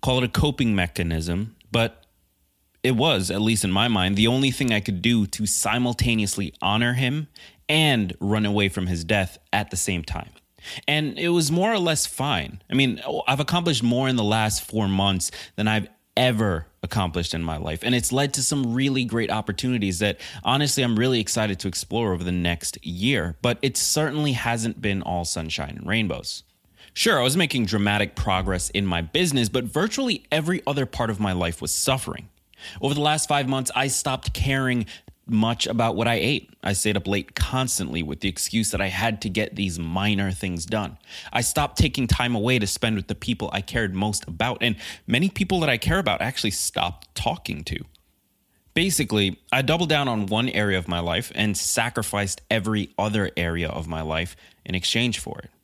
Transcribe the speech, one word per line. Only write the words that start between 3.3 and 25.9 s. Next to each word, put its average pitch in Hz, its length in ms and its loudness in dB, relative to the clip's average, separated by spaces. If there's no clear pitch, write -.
at 98 100 0
least 110 240 2
in 92 80 2
my 101 160 4
mind, 98 280 2
the 110 100 6
only 131 240 4
thing 127 200 0
I 104 100 2
could 98 200 -4
do 110 280 4
to - 180 -4
simultaneously 113 1120 0
honor 113 320 2
him 135 360 0
and 135 500 4
run 107 240 2
away 101 240 4
from 92 180 -2
his 87 160 0
death 95 360 0
at 101 200 0
the 95 80 -4
same 87 260 -2
time. - 260 -8
And 151 320 0
it 170 120 0
was 165 200 2
more 185 220 2
or 214 60 0
less 170 260 0
fine. 120 680 -4
I - 40 -4
mean, 127 260 2
I've 135 140 2
accomplished 165 420 0
more 123 280 2
in 127 60 2
the 113 80 2
last 107 460 0
four 107 180 0
months 98 420 2
than 104 120 0
I've 107 200 0
ever 107 480 2
accomplished 87 500 -2
in 85 120 -4
my 80 120 -4
life. 80 280 -6
And 120 100 2
it's 120 160 0
led 135 240 0
to 135 80 -2
some 127 320 0
really 131 300 2
great 113 260 -2
opportunities 104 720 -2
that, 104 200 0
honestly, 139 400 2
I'm 117 160 2
really 123 220 2
excited 104 400 -2
to 98 80 -4
explore 104 440 -2
over 87 120 -2
the 87 80 0
next 87 520 -2
year. 87 560 -2
But 120 220 0
it 135 140 0
certainly 151 560 0
hasn't 117 480 -2
been 101 220 -2
all 87 220 -4
sunshine 78 540 -6
and 71 80 -10
rainbows. 104 560 -2